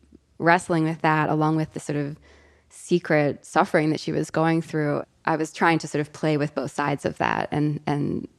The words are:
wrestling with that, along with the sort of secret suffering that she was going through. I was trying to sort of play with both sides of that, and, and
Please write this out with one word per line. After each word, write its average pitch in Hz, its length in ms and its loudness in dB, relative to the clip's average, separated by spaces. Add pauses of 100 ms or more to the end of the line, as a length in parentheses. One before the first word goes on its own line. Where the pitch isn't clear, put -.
(380)
wrestling 170 460 2
with 156 180 -4
that, 156 280 2
along 156 260 2
with 156 180 -2
the 151 60 -10
sort 147 180 -6
of 147 200 -6 (520)
secret 151 760 0
suffering 156 460 2
that 151 100 -2
she 160 100 -6
was 156 180 -2
going 160 320 2
through. 151 420 -2 (200)
I 160 140 0
was 156 160 -4
trying 165 260 4
to 156 80 -12
sort 147 140 -2
of 147 100 -6
play 156 240 -2
with 147 180 -2
both - 180 -6
sides 143 340 -4
of 165 140 -6
that, 55 320 -2
and, 151 360 0
and - 400 -2 (120)